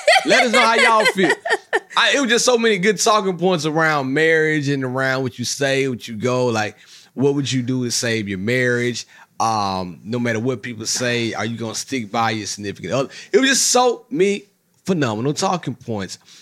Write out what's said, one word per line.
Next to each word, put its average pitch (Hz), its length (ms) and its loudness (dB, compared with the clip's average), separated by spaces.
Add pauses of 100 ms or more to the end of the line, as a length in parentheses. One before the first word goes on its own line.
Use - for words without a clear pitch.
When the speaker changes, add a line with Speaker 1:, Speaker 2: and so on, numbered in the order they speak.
Speaker 1:
<laughs> - 220 4
Speaker 2:
Let - 200 4
us 233 80 0
know 247 80 6
how 226 140 4
y'all 226 320 4
feel. 190 240 2 (680)
I, 214 180 2
it 277 60 2
was 254 80 0
just 226 160 2
so 247 120 4
many 226 200 2
good 190 200 2
talking 196 400 2
points 175 280 0
around 151 480 0
marriage 156 560 2
and 139 160 0
around 131 380 -2
what 123 140 -6
you 123 60 -6
say, 135 460 0
what 120 180 -8
you 120 80 -10
go. 123 300 0
Like, 110 320 -2 (360)
what 143 220 2
would 139 160 -4
you 131 100 0
do 127 220 -2
to 120 80 -4
save 113 380 -2
your 98 100 -4
marriage? 120 680 -2 (340)
Um, 95 680 -2
no 117 140 -4
matter 120 200 -2
what 127 240 -4
people 113 220 -10
say, 120 480 -2
are 92 120 -6
you 117 120 -6
gonna 110 180 -8
stick 120 340 -6
by 113 220 0
your 107 160 -6
significant 98 460 -8
other? 131 160 -2 (240)
It 202 80 6
was 262 80 4
just - 180 0
so 247 420 2
many 202 340 0 (420)
phenomenal 135 480 0
talking 170 420 -4
points. 101 420 -8 (240)